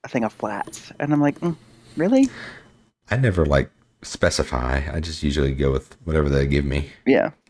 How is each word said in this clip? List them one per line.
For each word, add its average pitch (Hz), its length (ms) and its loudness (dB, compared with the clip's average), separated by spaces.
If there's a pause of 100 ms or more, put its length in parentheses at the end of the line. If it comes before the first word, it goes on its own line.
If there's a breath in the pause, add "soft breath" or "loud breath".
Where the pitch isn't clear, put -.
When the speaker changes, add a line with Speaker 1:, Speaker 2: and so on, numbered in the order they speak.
Speaker 1:
a - 60 -18
thing 123 140 -2
of 110 100 -4
flats, - 680 -10
and 143 140 -2
I'm 147 80 4
like, 143 180 2
"Mm, 170 160 -4 (400)
really?" 254 340 4 (840 loud breath)
Speaker 2:
I 123 60 2
never, 95 280 2
like, 71 240 2 (320)
specify. 67 800 -2 (100)
I 82 80 -4
just 80 240 -8
usually 71 300 0
go 69 180 2
with - 320 -6
whatever 78 260 0
they 69 180 2
give 71 180 0
me. 71 240 -2 (160)
Speaker 1:
Yeah. - 260 2 (180)